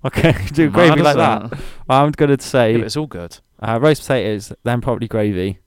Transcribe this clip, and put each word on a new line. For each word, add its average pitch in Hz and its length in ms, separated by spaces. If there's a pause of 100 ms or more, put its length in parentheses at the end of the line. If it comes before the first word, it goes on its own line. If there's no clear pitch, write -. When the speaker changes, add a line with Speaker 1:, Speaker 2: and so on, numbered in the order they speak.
Speaker 1:
Okay, 156 280 (100)
<laughs> - 100
do 160 120
Speaker 2:
Mad, 147 100
Speaker 1:
gravy 160 280
like 147 140
Speaker 2:
isn't 123 340
Speaker 1:
that. - 40
Speaker 2:
it? - 40 (300)
Speaker 1:
I'm 139 220
gonna 143 300
say, 117 320
Speaker 2:
Yeah, 117 60
but 113 80
it's 113 120
all 156 80
good. 87 320 (220)
Speaker 1:
uh, 110 200
roast 151 220
potatoes, 107 500 (100)
then 120 200
probably 117 260
gravy 98 580